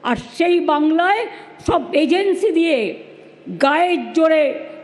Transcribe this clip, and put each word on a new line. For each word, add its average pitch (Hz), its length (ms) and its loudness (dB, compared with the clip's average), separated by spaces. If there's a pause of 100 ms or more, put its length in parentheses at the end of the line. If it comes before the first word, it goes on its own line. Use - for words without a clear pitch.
আর 240 140 -2 (180)
সেই 349 260 2
বাংলায় 320 640 0 (400)
সব 302 280 -2
এজেন্সি 359 580 2
দিয়ে 320 420 0 (680)
গায়ের 294 500 0
জোরে 320 420 2 (300)